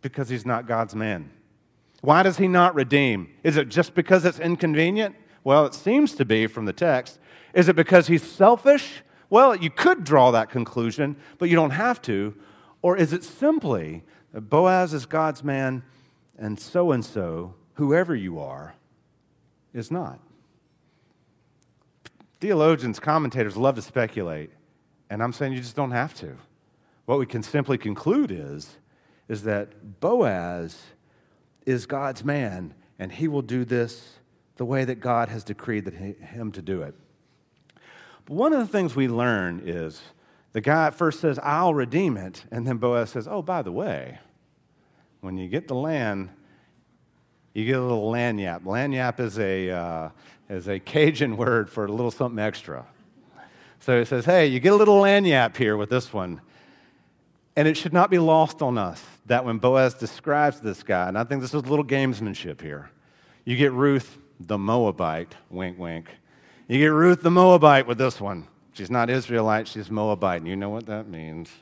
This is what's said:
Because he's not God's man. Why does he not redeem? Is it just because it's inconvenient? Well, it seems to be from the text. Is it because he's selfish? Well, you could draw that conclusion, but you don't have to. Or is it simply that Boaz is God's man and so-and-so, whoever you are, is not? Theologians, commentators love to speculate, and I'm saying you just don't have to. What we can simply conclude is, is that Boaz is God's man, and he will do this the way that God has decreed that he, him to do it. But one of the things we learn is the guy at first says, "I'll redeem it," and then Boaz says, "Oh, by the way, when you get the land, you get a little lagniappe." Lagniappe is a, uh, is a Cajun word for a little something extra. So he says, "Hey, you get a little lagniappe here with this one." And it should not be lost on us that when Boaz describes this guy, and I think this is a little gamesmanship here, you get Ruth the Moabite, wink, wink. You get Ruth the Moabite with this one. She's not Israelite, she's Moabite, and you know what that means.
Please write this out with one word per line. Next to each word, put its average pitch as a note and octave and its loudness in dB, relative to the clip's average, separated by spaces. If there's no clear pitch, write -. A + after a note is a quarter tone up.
Because C3 -8
he's A#2+ -6
not B2 -4
God's A2+ -2
man. G2+ -6
Why D3+ 6
does F#3 2
he F#3+ 4
not F3+ 4
redeem? C3 2
Is D#3 2
it C3+ 0
just E3 0
because F3+ 4
it's E3 0
inconvenient? E3+ -2
Well, C#3+ 6
it C3+ -6
seems C4+ 2
to C3 0
be A2 2
from A2 -6
the F#2+ -4
text. C#3 -2
Is F3 6
it F3 4
because E3 6
he's E3 2
selfish? A#3+ 4
Well, A#3+ 8
you E3 -4
could F4+ 2
draw C#3 6
that A2 2
conclusion, B2 -4
but F3 0
you E3+ 4
don't D#3+ 2
have A3 -2
to. G#2 -4
Or F3+ 4
is D#3+ 2
it F3+ -6
simply B2 -2
that A2 -12
Boaz F3 2
is C3+ -8
God's D#3 -4
man C3+ -4
and G#2+ -8
so-and-so, G2+ -2
whoever D#3 0
you F2+ -8
are, C#2+ -14
is A#2 -10
not? D#3 -8
Theologians, D#3 2
commentators B2+ -2
love C3 2
to A#2 -10
speculate, F2 -6
and G#2 -6
I'm A#2+ -4
saying C3+ -6
you B2+ -8
just A#2+ -14
don't C#3 -4
have B2 -4
to. C3 -16
What C#3+ 0
we C3+ -2
can A#2 -8
simply C3+ -2
conclude F3+ -2
is, D2 -12
is G#2+ -8
that G#2 -8
Boaz F2+ -2
is B2+ -2
God's C3+ -8
man, G#2+ -6
and F#2 -10
he D#3+ -6
will C#3+ -4
do B2 -4
this A#2+ -6
the B2+ -8
way C3 -2
that B2 -6
God A#2 0
has A2 -12
decreed G#2+ -6
that F2+ -12
he, G2 -12
him A2 -12
to F#2 -14
do F2 -6
it. D2 -12
But C#3+ -12
one C#4 2
of C#4 2
the A3+ -2
things F3+ -2
we C3+ 0
learn A2 -2
is E2 -8
the A2+ -6
guy D#3 2
at D3 -4
first D#3+ -2
says, C#3+ -2
"I'll D#3 0
redeem C#3+ -2
it," F#2 -12
and A#2 -8
then B2+ -4
Boaz A#2 0
says, A#2+ -10
"Oh, G#3 -8
by E3 -6
the F#2 -10
way, D2+ -8
when F#2 -10
you F#2 -10
get D3 -6
the C3+ -6
land, A#2+ -4
you A2 -6
get C3 0
a B2+ -2
little A2+ -2
lagniappe." G#2 -4
Lagniappe B2+ -4
is A2 -6
a, F#2+ -4
uh, E2+ -6
is F#2 -10
a G2 -4
Cajun C#3+ 0
word A2+ 0
for A2 -6
a G2+ -4
little A#2 -4
something A#2 -6
extra. E2+ -8
So B2 2
he A#2 0
says, A#2+ -4
"Hey, E3 6
you B2+ 0
get F3+ 6
a G#3 6
little G3+ 8
lagniappe F#3+ 4
here G#2+ 2
with G#2 -4
this B2+ -2
one." F2+ -8
And D3+ 2
it D#3 0
should D#3 -6
not F#3 4
be F3+ 4
lost D#3+ 2
on B2 -2
us F#2 -6
that B2 2
when A#2 -4
Boaz B2+ 2
describes D3 -2
this G#2+ -8
guy, F2+ -2
and F#2 -4
I A2+ -2
think C3+ -6
this B2+ -8
is C#3+ -4
a - -10
little D3 0
gamesmanship A2+ -4
here, D2 -14
you B2 -2
get C#3 4
Ruth C3+ 0
the G2+ -6
Moabite, F#2+ -2
wink, F2+ -10
wink. E2 -10
You B2 0
get D3 6
Ruth E3 4
the E3+ 4
Moabite D#3+ 8
with A#2+ -4
this B2+ -2
one. F#2+ -8
She's G2 -12
not A#2+ 0
Israelite, A2+ -2
she's G2+ -14
Moabite, G2+ -2
and E2 -12
you F#2 -6
know G2+ -6
what A2+ -10
that G#2+ -12
means. D#2+ -14